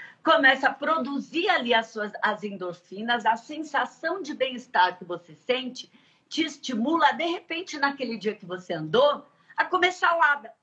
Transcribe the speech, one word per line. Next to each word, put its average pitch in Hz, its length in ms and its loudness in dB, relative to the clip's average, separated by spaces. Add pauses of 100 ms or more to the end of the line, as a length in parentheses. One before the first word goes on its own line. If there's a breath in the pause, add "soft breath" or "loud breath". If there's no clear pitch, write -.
(240 loud breath)
começa 269 460 6
a 262 40 0
produzir 285 760 -2
ali 254 240 2
as 226 140 2
suas, 208 240 -8 (100)
as 208 220 -2
endorfinas, 202 840 -6
a 220 100 4
sensação 320 840 -6
de 285 120 -8
bem-estar 185 640 0
que - 60 -18
você 170 320 -10
sente 254 560 -6 (360 soft breath)
te - 160 -4
estimula, 294 680 2
de 302 120 -4
repente, 330 520 -6
naquele 262 400 -2
dia 208 180 -4
que - 100 -18
você 180 280 -8
andou, 196 520 2 (300 soft breath)
a - 80 0
comer 359 300 2
salada. 330 580 2 (120)